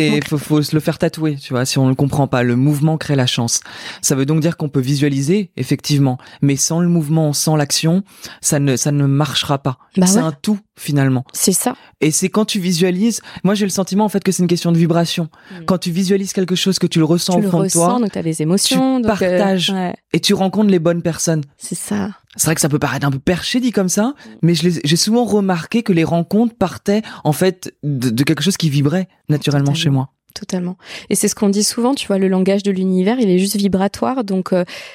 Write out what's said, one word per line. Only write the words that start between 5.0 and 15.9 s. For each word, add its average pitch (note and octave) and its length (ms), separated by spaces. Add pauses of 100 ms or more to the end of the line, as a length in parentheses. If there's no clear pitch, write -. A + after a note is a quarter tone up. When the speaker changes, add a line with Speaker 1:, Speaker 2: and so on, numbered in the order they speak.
Speaker 2:
effectivement, C3+ 640 (240)
mais C#3 160
sans E3 240
le F3 80
mouvement, D#3+ 420
sans D#3 240
l'action, D#3+ 480 (380)
ça D3+ 180
ne, C#3 160
ça C#3+ 160
ne C#3+ 140
marchera C#3 540
pas. - 180 (180)
Speaker 1:
Bah F#3 100
Speaker 2:
C'est F#3+ 120
Speaker 1:
ouais. A#3+ 60
Speaker 2:
un D#3+ 100
tout, G#3 260 (180)
finalement. C3+ 540
Speaker 1:
C'est - 220
ça. B3 220 (260)
Speaker 2:
Et D3+ 100
c'est F#3 160
quand G#3 160
tu G#3+ 160
visualises, F3+ 600 (240)
moi, G3 80
j'ai G#3 120
le F#3+ 60
sentiment, G3 320
en G#3+ 60
fait, F3 120
que F#3+ 120
c'est F3+ 100
une F3 60
question E3+ 240
de E3+ 40
vibration. E3+ 520 (220)
Speaker 1:
Mm. F3 140
Speaker 2:
Quand F3+ 120
tu F3+ 140